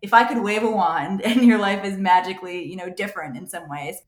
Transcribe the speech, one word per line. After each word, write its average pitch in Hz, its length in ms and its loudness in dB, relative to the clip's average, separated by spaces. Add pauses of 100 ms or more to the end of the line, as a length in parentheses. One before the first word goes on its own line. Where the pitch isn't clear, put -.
if 202 100 -4
I 233 120 8
could 247 180 -2
wave 208 220 0
a 220 60 2
wand 175 500 -2
<laughs> 196 40 -10
and 240 180 2
your 233 160 8
life 202 260 0
is 196 140 -4
magically, 180 640 0
you 151 100 -12
know, 185 160 -10
different 180 460 -10
in 185 100 -14
some 165 220 -12
ways 147 400 -10